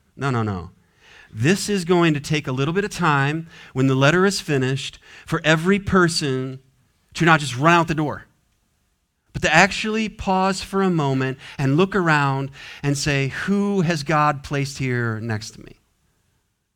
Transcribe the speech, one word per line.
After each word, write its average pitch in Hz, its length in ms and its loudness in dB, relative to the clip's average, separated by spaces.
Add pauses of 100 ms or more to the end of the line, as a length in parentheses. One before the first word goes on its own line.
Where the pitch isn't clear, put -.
(180)
No, 131 140 -2
no, 117 120 0
no. 92 280 -6 (600)
This 156 380 0
is 196 160 -2
going 170 300 4
to - 40 -4
take 151 280 -4
a 139 40 -4
little 139 220 -2
bit 196 100 -2
of 208 80 -6
time 156 560 0 (260)
when 131 140 2
the 135 80 2
letter 156 300 4
is 196 160 0
finished 135 580 -4 (260)
for 160 200 -4
every 165 340 2
person 143 800 -2 (540)
to 165 120 0
not 160 140 6
just 131 160 -6
run 156 200 4
out 170 120 2
the 170 80 -4
door, 143 300 -6 (1080)
but - 100 -6
to 160 100 2
actually 214 560 2
pause 190 540 0
for 196 180 -2
a 190 80 2
moment 135 480 0 (220)
and 135 180 2
look 196 180 2
around 143 540 2 (320)
and 143 160 0
say, 139 300 0 (180)
"Who 202 360 0
has 160 200 0
God 147 420 0
placed 139 360 -6
here 120 400 -2
next 110 320 -6
to - 100 -20
me? - 120 -20 (1040)